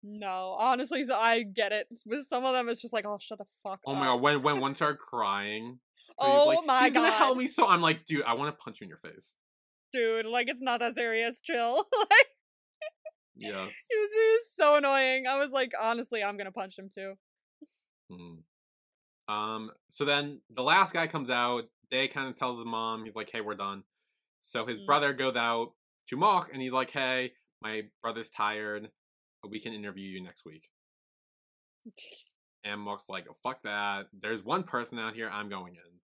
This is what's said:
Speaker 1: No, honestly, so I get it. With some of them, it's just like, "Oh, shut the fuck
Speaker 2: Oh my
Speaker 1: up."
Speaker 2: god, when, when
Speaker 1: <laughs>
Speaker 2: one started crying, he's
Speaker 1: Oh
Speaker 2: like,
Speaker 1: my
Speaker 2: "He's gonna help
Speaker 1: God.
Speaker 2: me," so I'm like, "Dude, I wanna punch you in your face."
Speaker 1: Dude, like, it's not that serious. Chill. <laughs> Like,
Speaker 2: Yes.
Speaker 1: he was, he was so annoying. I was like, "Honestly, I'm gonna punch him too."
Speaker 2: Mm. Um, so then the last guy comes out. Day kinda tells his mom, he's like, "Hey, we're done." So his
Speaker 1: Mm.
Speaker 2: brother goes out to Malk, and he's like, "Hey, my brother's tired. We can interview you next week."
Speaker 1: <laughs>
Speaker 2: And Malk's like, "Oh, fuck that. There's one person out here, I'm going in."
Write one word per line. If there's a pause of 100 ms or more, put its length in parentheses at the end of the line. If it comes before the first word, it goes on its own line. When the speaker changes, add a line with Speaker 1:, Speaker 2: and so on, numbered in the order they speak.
Speaker 1:
No,
honestly,
so
I
get
it. (180)
With
some
of
them,
it's
just
like,
"Oh,
shut
the (180)
fuck
Speaker 2:
Oh
my
Speaker 1:
up."
Speaker 2:
god,
when,
when
Speaker 1:
<laughs>
Speaker 2:
one
started
crying, (400)
he's
Speaker 1:
Oh
Speaker 2:
like,
Speaker 1:
my
Speaker 2:
"He's
gonna
help
Speaker 1:
God.
Speaker 2:
me,"
so
I'm
like,
"Dude,
I
wanna
punch
you
in
your
face." (580)
Speaker 1:
Dude,
like,
it's
not
that
serious.
Chill.
<laughs>
Like, (1080)
Speaker 2:
Yes.
Speaker 1:
he
was,
he
was
so
annoying.
I
was
like,
"Honestly,
I'm
gonna
punch
him
too." (960)
Speaker 2:
Mm. (840)
Um, (200)
so
then (100)
the
last
guy
comes
out. (260)
Day
kinda
tells
his
mom,
he's
like,
"Hey,
we're
done." (560)
So
his
Speaker 1:
Mm.
Speaker 2:
brother
goes
out (340)
to
Malk,
and
he's
like,
"Hey, (260)
my (120)
brother's
tired. (560)
We
can
interview
you
next
week." (1160)
Speaker 1:
<laughs> (320)
Speaker 2:
And
Malk's
like,
"Oh,
fuck
that.
There's
one
person
out
here,
I'm
going
in." (100)